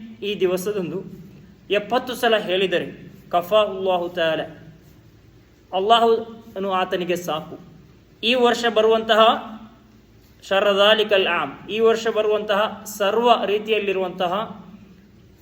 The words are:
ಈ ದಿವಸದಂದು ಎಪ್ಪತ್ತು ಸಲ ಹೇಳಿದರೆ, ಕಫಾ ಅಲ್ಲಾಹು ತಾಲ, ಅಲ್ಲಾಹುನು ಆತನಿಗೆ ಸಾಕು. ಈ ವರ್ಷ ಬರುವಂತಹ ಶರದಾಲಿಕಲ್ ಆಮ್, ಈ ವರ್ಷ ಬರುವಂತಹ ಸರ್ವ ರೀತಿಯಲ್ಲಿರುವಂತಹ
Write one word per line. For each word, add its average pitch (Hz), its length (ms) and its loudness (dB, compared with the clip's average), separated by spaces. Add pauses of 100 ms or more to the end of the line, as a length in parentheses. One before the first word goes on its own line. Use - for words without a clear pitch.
(240)
ಈ 202 160 -4
ದಿವಸದಂದು 185 640 -2 (680)
ಎಪ್ಪತ್ತು 240 440 -2
ಸಲ 226 220 2
ಹೇಳಿದರೆ, 180 720 -4 (180)
ಕಫಾ 175 280 0
ಅಲ್ಲಾಹು 190 520 0
ತಾಲ, 160 320 -2 (1300)
ಅಲ್ಲಾಹುನು 220 960 0
ಆತನಿಗೆ 185 440 -2
ಸಾಕು. 156 440 -8 (640)
ಈ 226 100 2
ವರ್ಷ 240 320 2 (100)
ಬರುವಂತಹ 220 440 4 (1300)
ಶರದಾಲಿಕಲ್ 202 800 4
ಆಮ್, 151 420 -4
ಈ 208 100 -4
ವರ್ಷ 226 280 2
ಬರುವಂತಹ 214 800 0
ಸರ್ವ 214 600 2
ರೀತಿಯಲ್ಲಿರುವಂತಹ 196 1200 -2 (800)